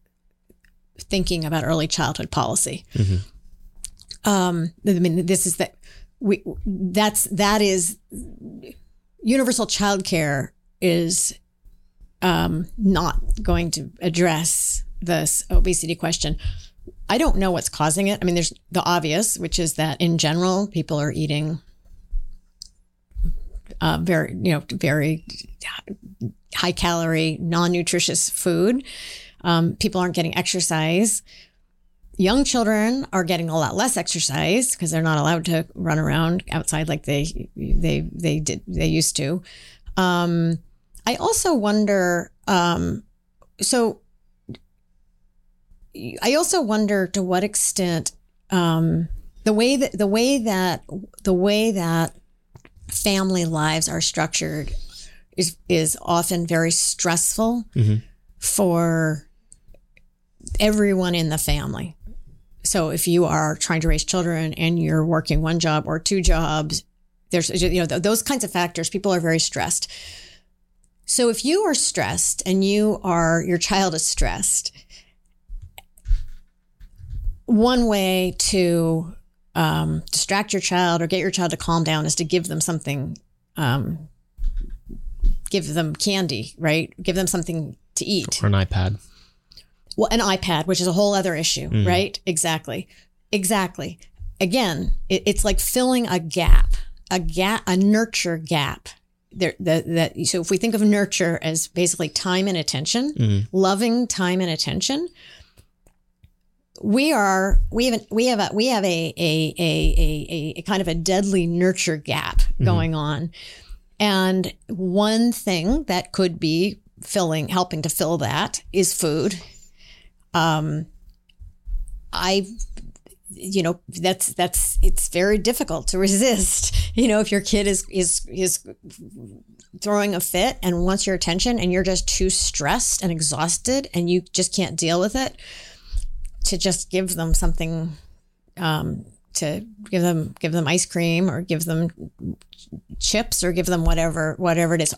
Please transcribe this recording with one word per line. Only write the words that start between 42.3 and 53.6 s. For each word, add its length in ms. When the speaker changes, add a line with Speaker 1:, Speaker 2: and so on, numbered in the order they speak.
Speaker 1:
um, 560
so 400
I 140
also 260
wonder 460
to 140
what 220
extent, 720
um, 600
the 100
way 220
that, 220
the 100
way 320
that, 440
the 100
way 380
that 440
family 580
lives 440